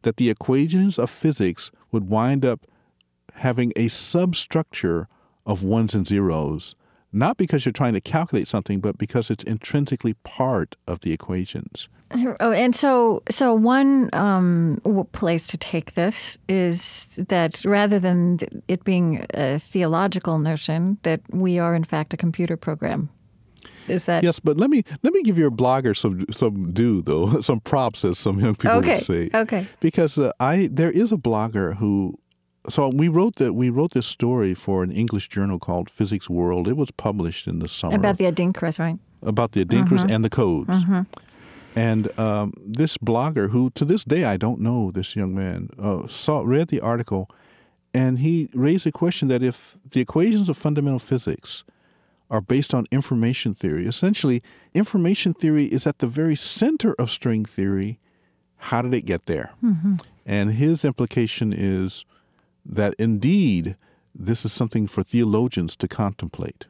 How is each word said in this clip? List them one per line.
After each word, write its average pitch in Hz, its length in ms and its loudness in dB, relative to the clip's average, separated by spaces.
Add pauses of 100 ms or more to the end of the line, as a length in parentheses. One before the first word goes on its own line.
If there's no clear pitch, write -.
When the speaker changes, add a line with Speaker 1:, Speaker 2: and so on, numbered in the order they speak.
Speaker 1:
that 113 140 0
the 120 120 4
equations 160 680 2
of 123 100 0
physics 107 640 -2 (200)
would 101 180 -2
wind 127 360 2
up 120 200 0 (720)
having 123 420 0
a 117 100 2
substructure 160 1200 -2 (380)
of 98 180 -2
ones 107 320 2
and 95 120 0
zeros, 78 680 0 (360)
not 143 260 0
because 160 280 0
you're 120 80 0
trying 123 200 0
to 95 80 0
calculate 160 460 -2
something, 101 320 -2
but 101 180 -4
because 113 320 -4
it's 110 140 -4
intrinsically 123 720 -2 (100)
part 127 520 -2 (120)
of 87 140 -6
the 85 120 -2
equations. - 760 -8 (520)
Speaker 2:
Oh, 226 120 2
and 240 240 2
so, 240 540 2
so 247 260 2
one, 262 580 4
um, 175 680 2
w-, 196 200 2 (100)
place 170 340 -2
to 170 100 -8
take - 380 -6
this - 420 -2 (100)
is 180 680 -2 (140)
that 170 360 0
rather 202 320 4
than 175 400 2
th-, - 140 -6 (160)
it 180 160 -4
being 175 500 0
a 139 240 0
theological 175 800 0
notion, 160 680 -2
that 160 180 0 (100)
we 180 260 0
are 170 160 2
in 165 100 0
fact 156 300 -4
a 160 40 -8
computer 170 380 -2
program. 156 540 -4 (760)
Is 185 180 -2
that 170 180 2
Speaker 1:
Yes, 170 160 0
but 151 180 2
let 240 120 4
me, 277 140 4 (180)
let 294 100 2
me 381 120 2
give 190 160 2
your 147 100 6
blogger 127 480 2
some, 95 340 0
some 98 400 0
due, 107 300 2
though, 90 400 2
<laughs> - 80 0
some 120 120 2
props, 123 440 0
as 90 140 0
some 98 200 0
young 107 160 2
people 233 220 2
Speaker 2:
Okay, 247 160 2
Speaker 1:
would - 100 2
say. 85 300 -2
Speaker 2:
okay. 220 320 -2 (140)
Speaker 1:
Because, 160 400 2
uh, 131 200 2
I, 160 320 2
there 160 200 2
is 214 200 2
a 208 60 2
blogger 107 600 0
who, 98 380 0 (540)
so 139 240 0
we 151 140 2
wrote 185 300 2
the, 123 160 2
we 123 180 2
wrote 147 200 0
this 120 140 0
story 117 480 0
for 92 300 -2
an 92 80 -2
English 107 380 -2
journal 98 280 -2
called 90 320 -4
Physics 101 400 -4
World. 87 380 0
It 127 100 0
was 143 140 -2
published 101 560 -4
in 85 100 -4
the 85 100 -4
summer - 280 -4
Speaker 2:
About 196 240 2
the 190 60 2
Adinkras, 175 520 -2
right? 165 220 -4 (240)
Speaker 1:
about 113 300 0
the 95 120 0
Adinkras 117 360 2
Speaker 2:
Mm-hmm. 98 100 0
Speaker 1:
and 110 120 2
the 110 60 0
codes. 175 540 0
Speaker 2:
Mm-hmm. 180 180 2 (720)
Speaker 1:
And, 113 440 0
um, 104 340 -2 (100)
this 120 340 -2
blogger, 113 520 0
who 123 220 2
to - 120 -2
this 180 200 2
day 151 220 2
I 101 120 2
don't 110 240 -2
know 113 300 0
this 98 240 -6
young 95 180 -2
man, 95 360 -4 (100)
uh, 101 280 -4
saw, - 380 -2
read 147 220 2
the 143 120 -2
article, 113 500 -2 (640)
and 127 260 2
he 160 340 0
raised 143 320 2
the 156 60 2
question 170 380 -2
that 123 120 2
if - 420 -4
the 131 160 -2
equations 190 500 2
of 143 80 -2
fundamental 143 420 0
physics - 640 -4 (640)
are 110 120 0
based 135 340 0
on 120 160 0
information 123 640 0
theory, 87 320 -2
essentially 135 560 0 (320)
information 185 580 2
theory 151 320 2
is 127 220 -2
at 147 120 -2
the 120 80 0
very 151 280 0
center 233 640 0
of 120 120 0
string 110 340 0
theory. 98 540 -2 (580)
How - 240 -2
did 123 120 0
it 120 120 0
get 90 200 -2
there? 69 280 -4 (100)
Speaker 2:
Mm-hmm. 190 320 2 (300)
Speaker 1:
And 104 280 0
his 151 320 2
implication 117 680 0
is 95 520 -2 (600)
that 104 340 -2
indeed 110 760 2 (400)
this 110 300 -4
is 110 80 -2
something 110 340 -2
for 101 160 -4
theologians 110 720 0
to 92 100 -4
contemplate. - 840 -8